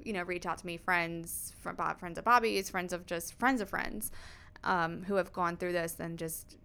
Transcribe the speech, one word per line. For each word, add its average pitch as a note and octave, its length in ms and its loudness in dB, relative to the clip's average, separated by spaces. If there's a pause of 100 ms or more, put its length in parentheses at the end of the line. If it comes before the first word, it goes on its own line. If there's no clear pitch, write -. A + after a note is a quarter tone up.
you A3+ 120 -4
know, F3+ 100 0
reach F3 220 -4
out E3+ 140 0
to - 60 -12
me, E3+ 120 -4
friends E3+ 840 0
from E3+ 160 -6
Bob, D#3+ 240 -2
friends E3+ 180 -6
of F#3+ 60 -6
Bobby's, A3+ 460 6
friends F3+ 240 -2
of F3 120 -4
just E3+ 340 -4
friends B3+ 220 4
of F#3+ 80 -4
friends, - 420 -2 (540)
um, E3+ 380 2
who G3 120 0
have F3+ 180 2
gone F3 240 0
through F3+ 160 -2
this E3 260 0
and E3 200 -4
just, - 460 -8